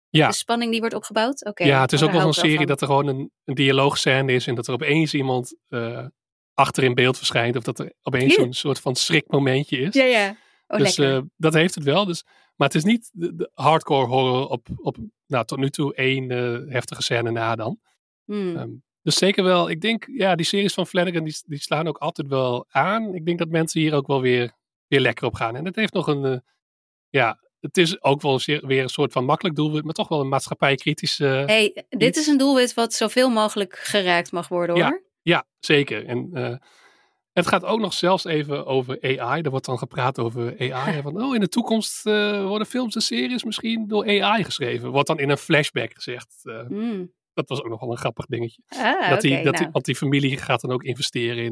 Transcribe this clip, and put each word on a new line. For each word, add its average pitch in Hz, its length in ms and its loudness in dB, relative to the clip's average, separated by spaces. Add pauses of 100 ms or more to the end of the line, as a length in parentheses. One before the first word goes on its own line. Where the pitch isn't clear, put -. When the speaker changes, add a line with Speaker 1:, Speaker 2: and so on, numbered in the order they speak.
Speaker 1:
Ja. 147 200 6
Speaker 2:
de 208 60 0
spanning 233 360 -2
die 226 100 0
wordt 220 140 -2
opgebouwd? 220 500 -2
Oké. 208 200 -6
Speaker 1:
Ja, 139 160 6
het 127 120 2
is 147 100 4
Speaker 2:
Oh, - 40 4
Speaker 1:
ook 185 60 2
Speaker 2:
daar 165 100 4
Speaker 1:
wel 156 100 4
Speaker 2:
hou - 20 -
Speaker 1:
zo'n 170 100 0
Speaker 2:
ik 156 60 4
wel - 0 -
Speaker 1:
serie 156 60 2
Speaker 2:
van. 156 100 2
Speaker 1:
dat 139 140 0
er 131 60 -2
gewoon 139 200 2 (140)
een, - 100 -8 (140)
een 135 100 -6
dialoogscène 135 800 2
is 123 140 2
en 131 80 -2
dat 120 120 -6
er 131 60 -4
opeens 151 420 0
iemand, 131 420 -2 (120)
eh, 120 380 -8 (480)
achter - 300 4
in 123 100 4
beeld 127 220 4
verschijnt 120 400 0
of 120 60 -4
dat - 160 -6
er - 140 -10 (100)
opeens 131 320 4
Speaker 2:
Ja. 427 80 6
Speaker 1:
zo'n 123 100 0
soort - 280 -2
van 127 160 -2
schrikmomentje 143 800 0
is. 160 160 -2
Speaker 2:
Ja, 269 100 6
ja. 220 320 2 (320)
Oh, 214 100 -2
Speaker 1:
Dus, 185 180 2
Speaker 2:
lekker. 135 200 2
Speaker 1:
eh, 131 60 -2 (140)
dat 160 180 2
heeft 165 200 4
het 156 100 -8
wel. 165 200 2
Dus, 175 200 -6 (320)
maar 143 120 2
het - 80 0
is 156 80 2
niet 226 280 2
de, 175 220 -6
de 165 200 -6
hardcore 143 520 2
horror 131 420 2
op, 123 180 -6 (100)
op, - 200 -6 (300)
nou, 123 180 0
tot 156 140 -8
nu 139 120 0
toe 139 240 -4
één, 131 360 0
eh, 123 420 -4
heftige 120 300 -4
scène 117 280 0
na 113 260 0
dan. 117 220 -6 (460)
Speaker 2:
Hmm. 190 320 -4
Speaker 1:
Ehm, 123 120 -8 (380)
dus 151 100 2
zeker 190 280 2
wel, 175 260 2
ik 165 100 -6
denk, 220 320 -2
ja, 190 220 2
die 165 120 -2
series 202 280 0
van 180 120 -2
Flanagan, 175 380 0
die, 151 120 -8 (100)
die 147 140 -8
slaan 160 280 -2
ook 147 100 -6
altijd 151 300 -6
wel 127 400 0
aan. 190 460 0
Ik 165 120 -8
denk 175 120 0
dat 165 100 -2
mensen 160 320 0
hier 151 140 2
ook 135 120 0
wel 139 140 2
weer, 123 320 2 (340)
weer 139 140 4
lekker 123 260 0
op 113 80 -2
gaan. 117 220 -4
En 151 80 -8
het 185 120 -8
heeft 220 160 -2
nog 175 140 -2
een, 143 180 -2
eh, 131 140 0 (720)
ja, 120 320 2 (200)
het - 160 -6
is 170 260 2
ook 139 200 2
wel 139 160 2
zeer, 147 280 -2
weer 131 160 2
een 127 60 -2
soort 143 240 0
van 127 120 0
makkelijk 156 320 0
doelwit, 151 280 0
maar 156 100 -6
toch 214 140 -4
wel 151 120 -2
een 135 80 -2
maatschappijkritische - 960 0
Speaker 2:
Hey, 143 640 2
dit 214 200 -2
Speaker 1:
iets. - 100 0
Speaker 2:
is 302 80 0
een 294 120 4
doelwit 262 360 4
wat 233 180 0
zoveel 247 380 2
mogelijk 214 480 0
geraakt 180 540 0
mag 170 160 -6
worden, 175 280 0
Speaker 1:
Ja, 160 120 4
Speaker 2:
hoor. 339 140 -2 (200)
Speaker 1:
ja, 165 240 2 (120)
zeker. 139 480 2
En, 123 260 -6
eh, 123 240 -6 (760)
het 175 140 2
gaat 185 180 0
ook 220 160 0
nog 196 140 -4
zelfs 180 300 2
even 147 420 -4
over 131 380 -2
A 131 320 -2
I. 170 40 -2
Er 151 100 -4
wordt 131 160 -4
dan 127 120 -4
gepraat 131 400 -4
over 117 380 -4 (160)
A 135 240 -4
I. 143 60 -6
Speaker 2:
<laughs> - 0 -
Speaker 1:
Van, 156 200 -6
oh, 269 120 -2
in 220 60 2
de 190 80 0
toekomst, - 580 -2
eh, 208 400 0
worden 208 200 -2
films 247 280 -4
en 226 80 -4
series 247 420 -4
misschien 226 440 -4
door 208 200 0
A 202 300 4
I 175 60 0
geschreven. 123 460 -4
Wordt 139 180 2
dan 151 100 0
in 139 120 0
een 143 80 2
flashback 143 560 0
gezegd. - 480 -14
Eh, 117 240 -12
Speaker 2:
Hmm. 196 480 -8 (180)
Speaker 1:
dat - 160 -6
was 135 140 -6
ook 120 60 -10
nog 113 120 -10
wel 120 100 -8
een 120 60 -6
grappig - 300 -6
dingetje. 117 420 -8
Speaker 2:
Ah, 262 420 -2
Speaker 1:
Dat 202 100 4
die, 139 140 2
Speaker 2:
oké, - 80 -2
Speaker 1:
dat 139 100 2
die, 165 80 0
Speaker 2:
nou. 160 120 -2
Speaker 1:
want 139 120 -2
die 131 120 -4
familie 139 400 0
gaat 127 240 -2
dan 127 120 -6
ook 120 100 -2
investeren 117 680 -4